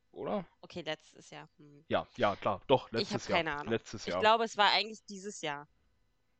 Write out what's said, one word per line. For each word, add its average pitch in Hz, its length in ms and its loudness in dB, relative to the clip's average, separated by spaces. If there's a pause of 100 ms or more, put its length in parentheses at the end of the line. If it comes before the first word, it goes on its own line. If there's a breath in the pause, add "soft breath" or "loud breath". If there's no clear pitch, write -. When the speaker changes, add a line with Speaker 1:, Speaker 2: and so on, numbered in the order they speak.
(120)
Speaker 1:
Oder? 175 340 -4 (160)
Speaker 2:
Okay, 175 200 -10
letztes - 480 -10
Jahr. 151 180 -16 (100)
Hm. 147 300 -20
Speaker 1:
Ja, 87 180 0 (100)
ja, 104 200 2
klar. 101 300 -2
Doch, - 300 4
Speaker 2:
Ich 196 180 0
hab 190 80 -2
Speaker 1:
letztes - 60 -8
Jahr. 170 160 4
Speaker 2:
keine 151 120 -2
Ahnung. 143 180 -2
Speaker 1:
Letztes - 320 -6
Speaker 2:
Ich 90 120 0
Speaker 1:
Jahr. - 0 -
Speaker 2:
glaube, 220 260 6
es 220 120 -6
war 196 160 6
eigentlich 202 340 0
dieses 202 360 -12
Jahr. 147 260 -6 (720)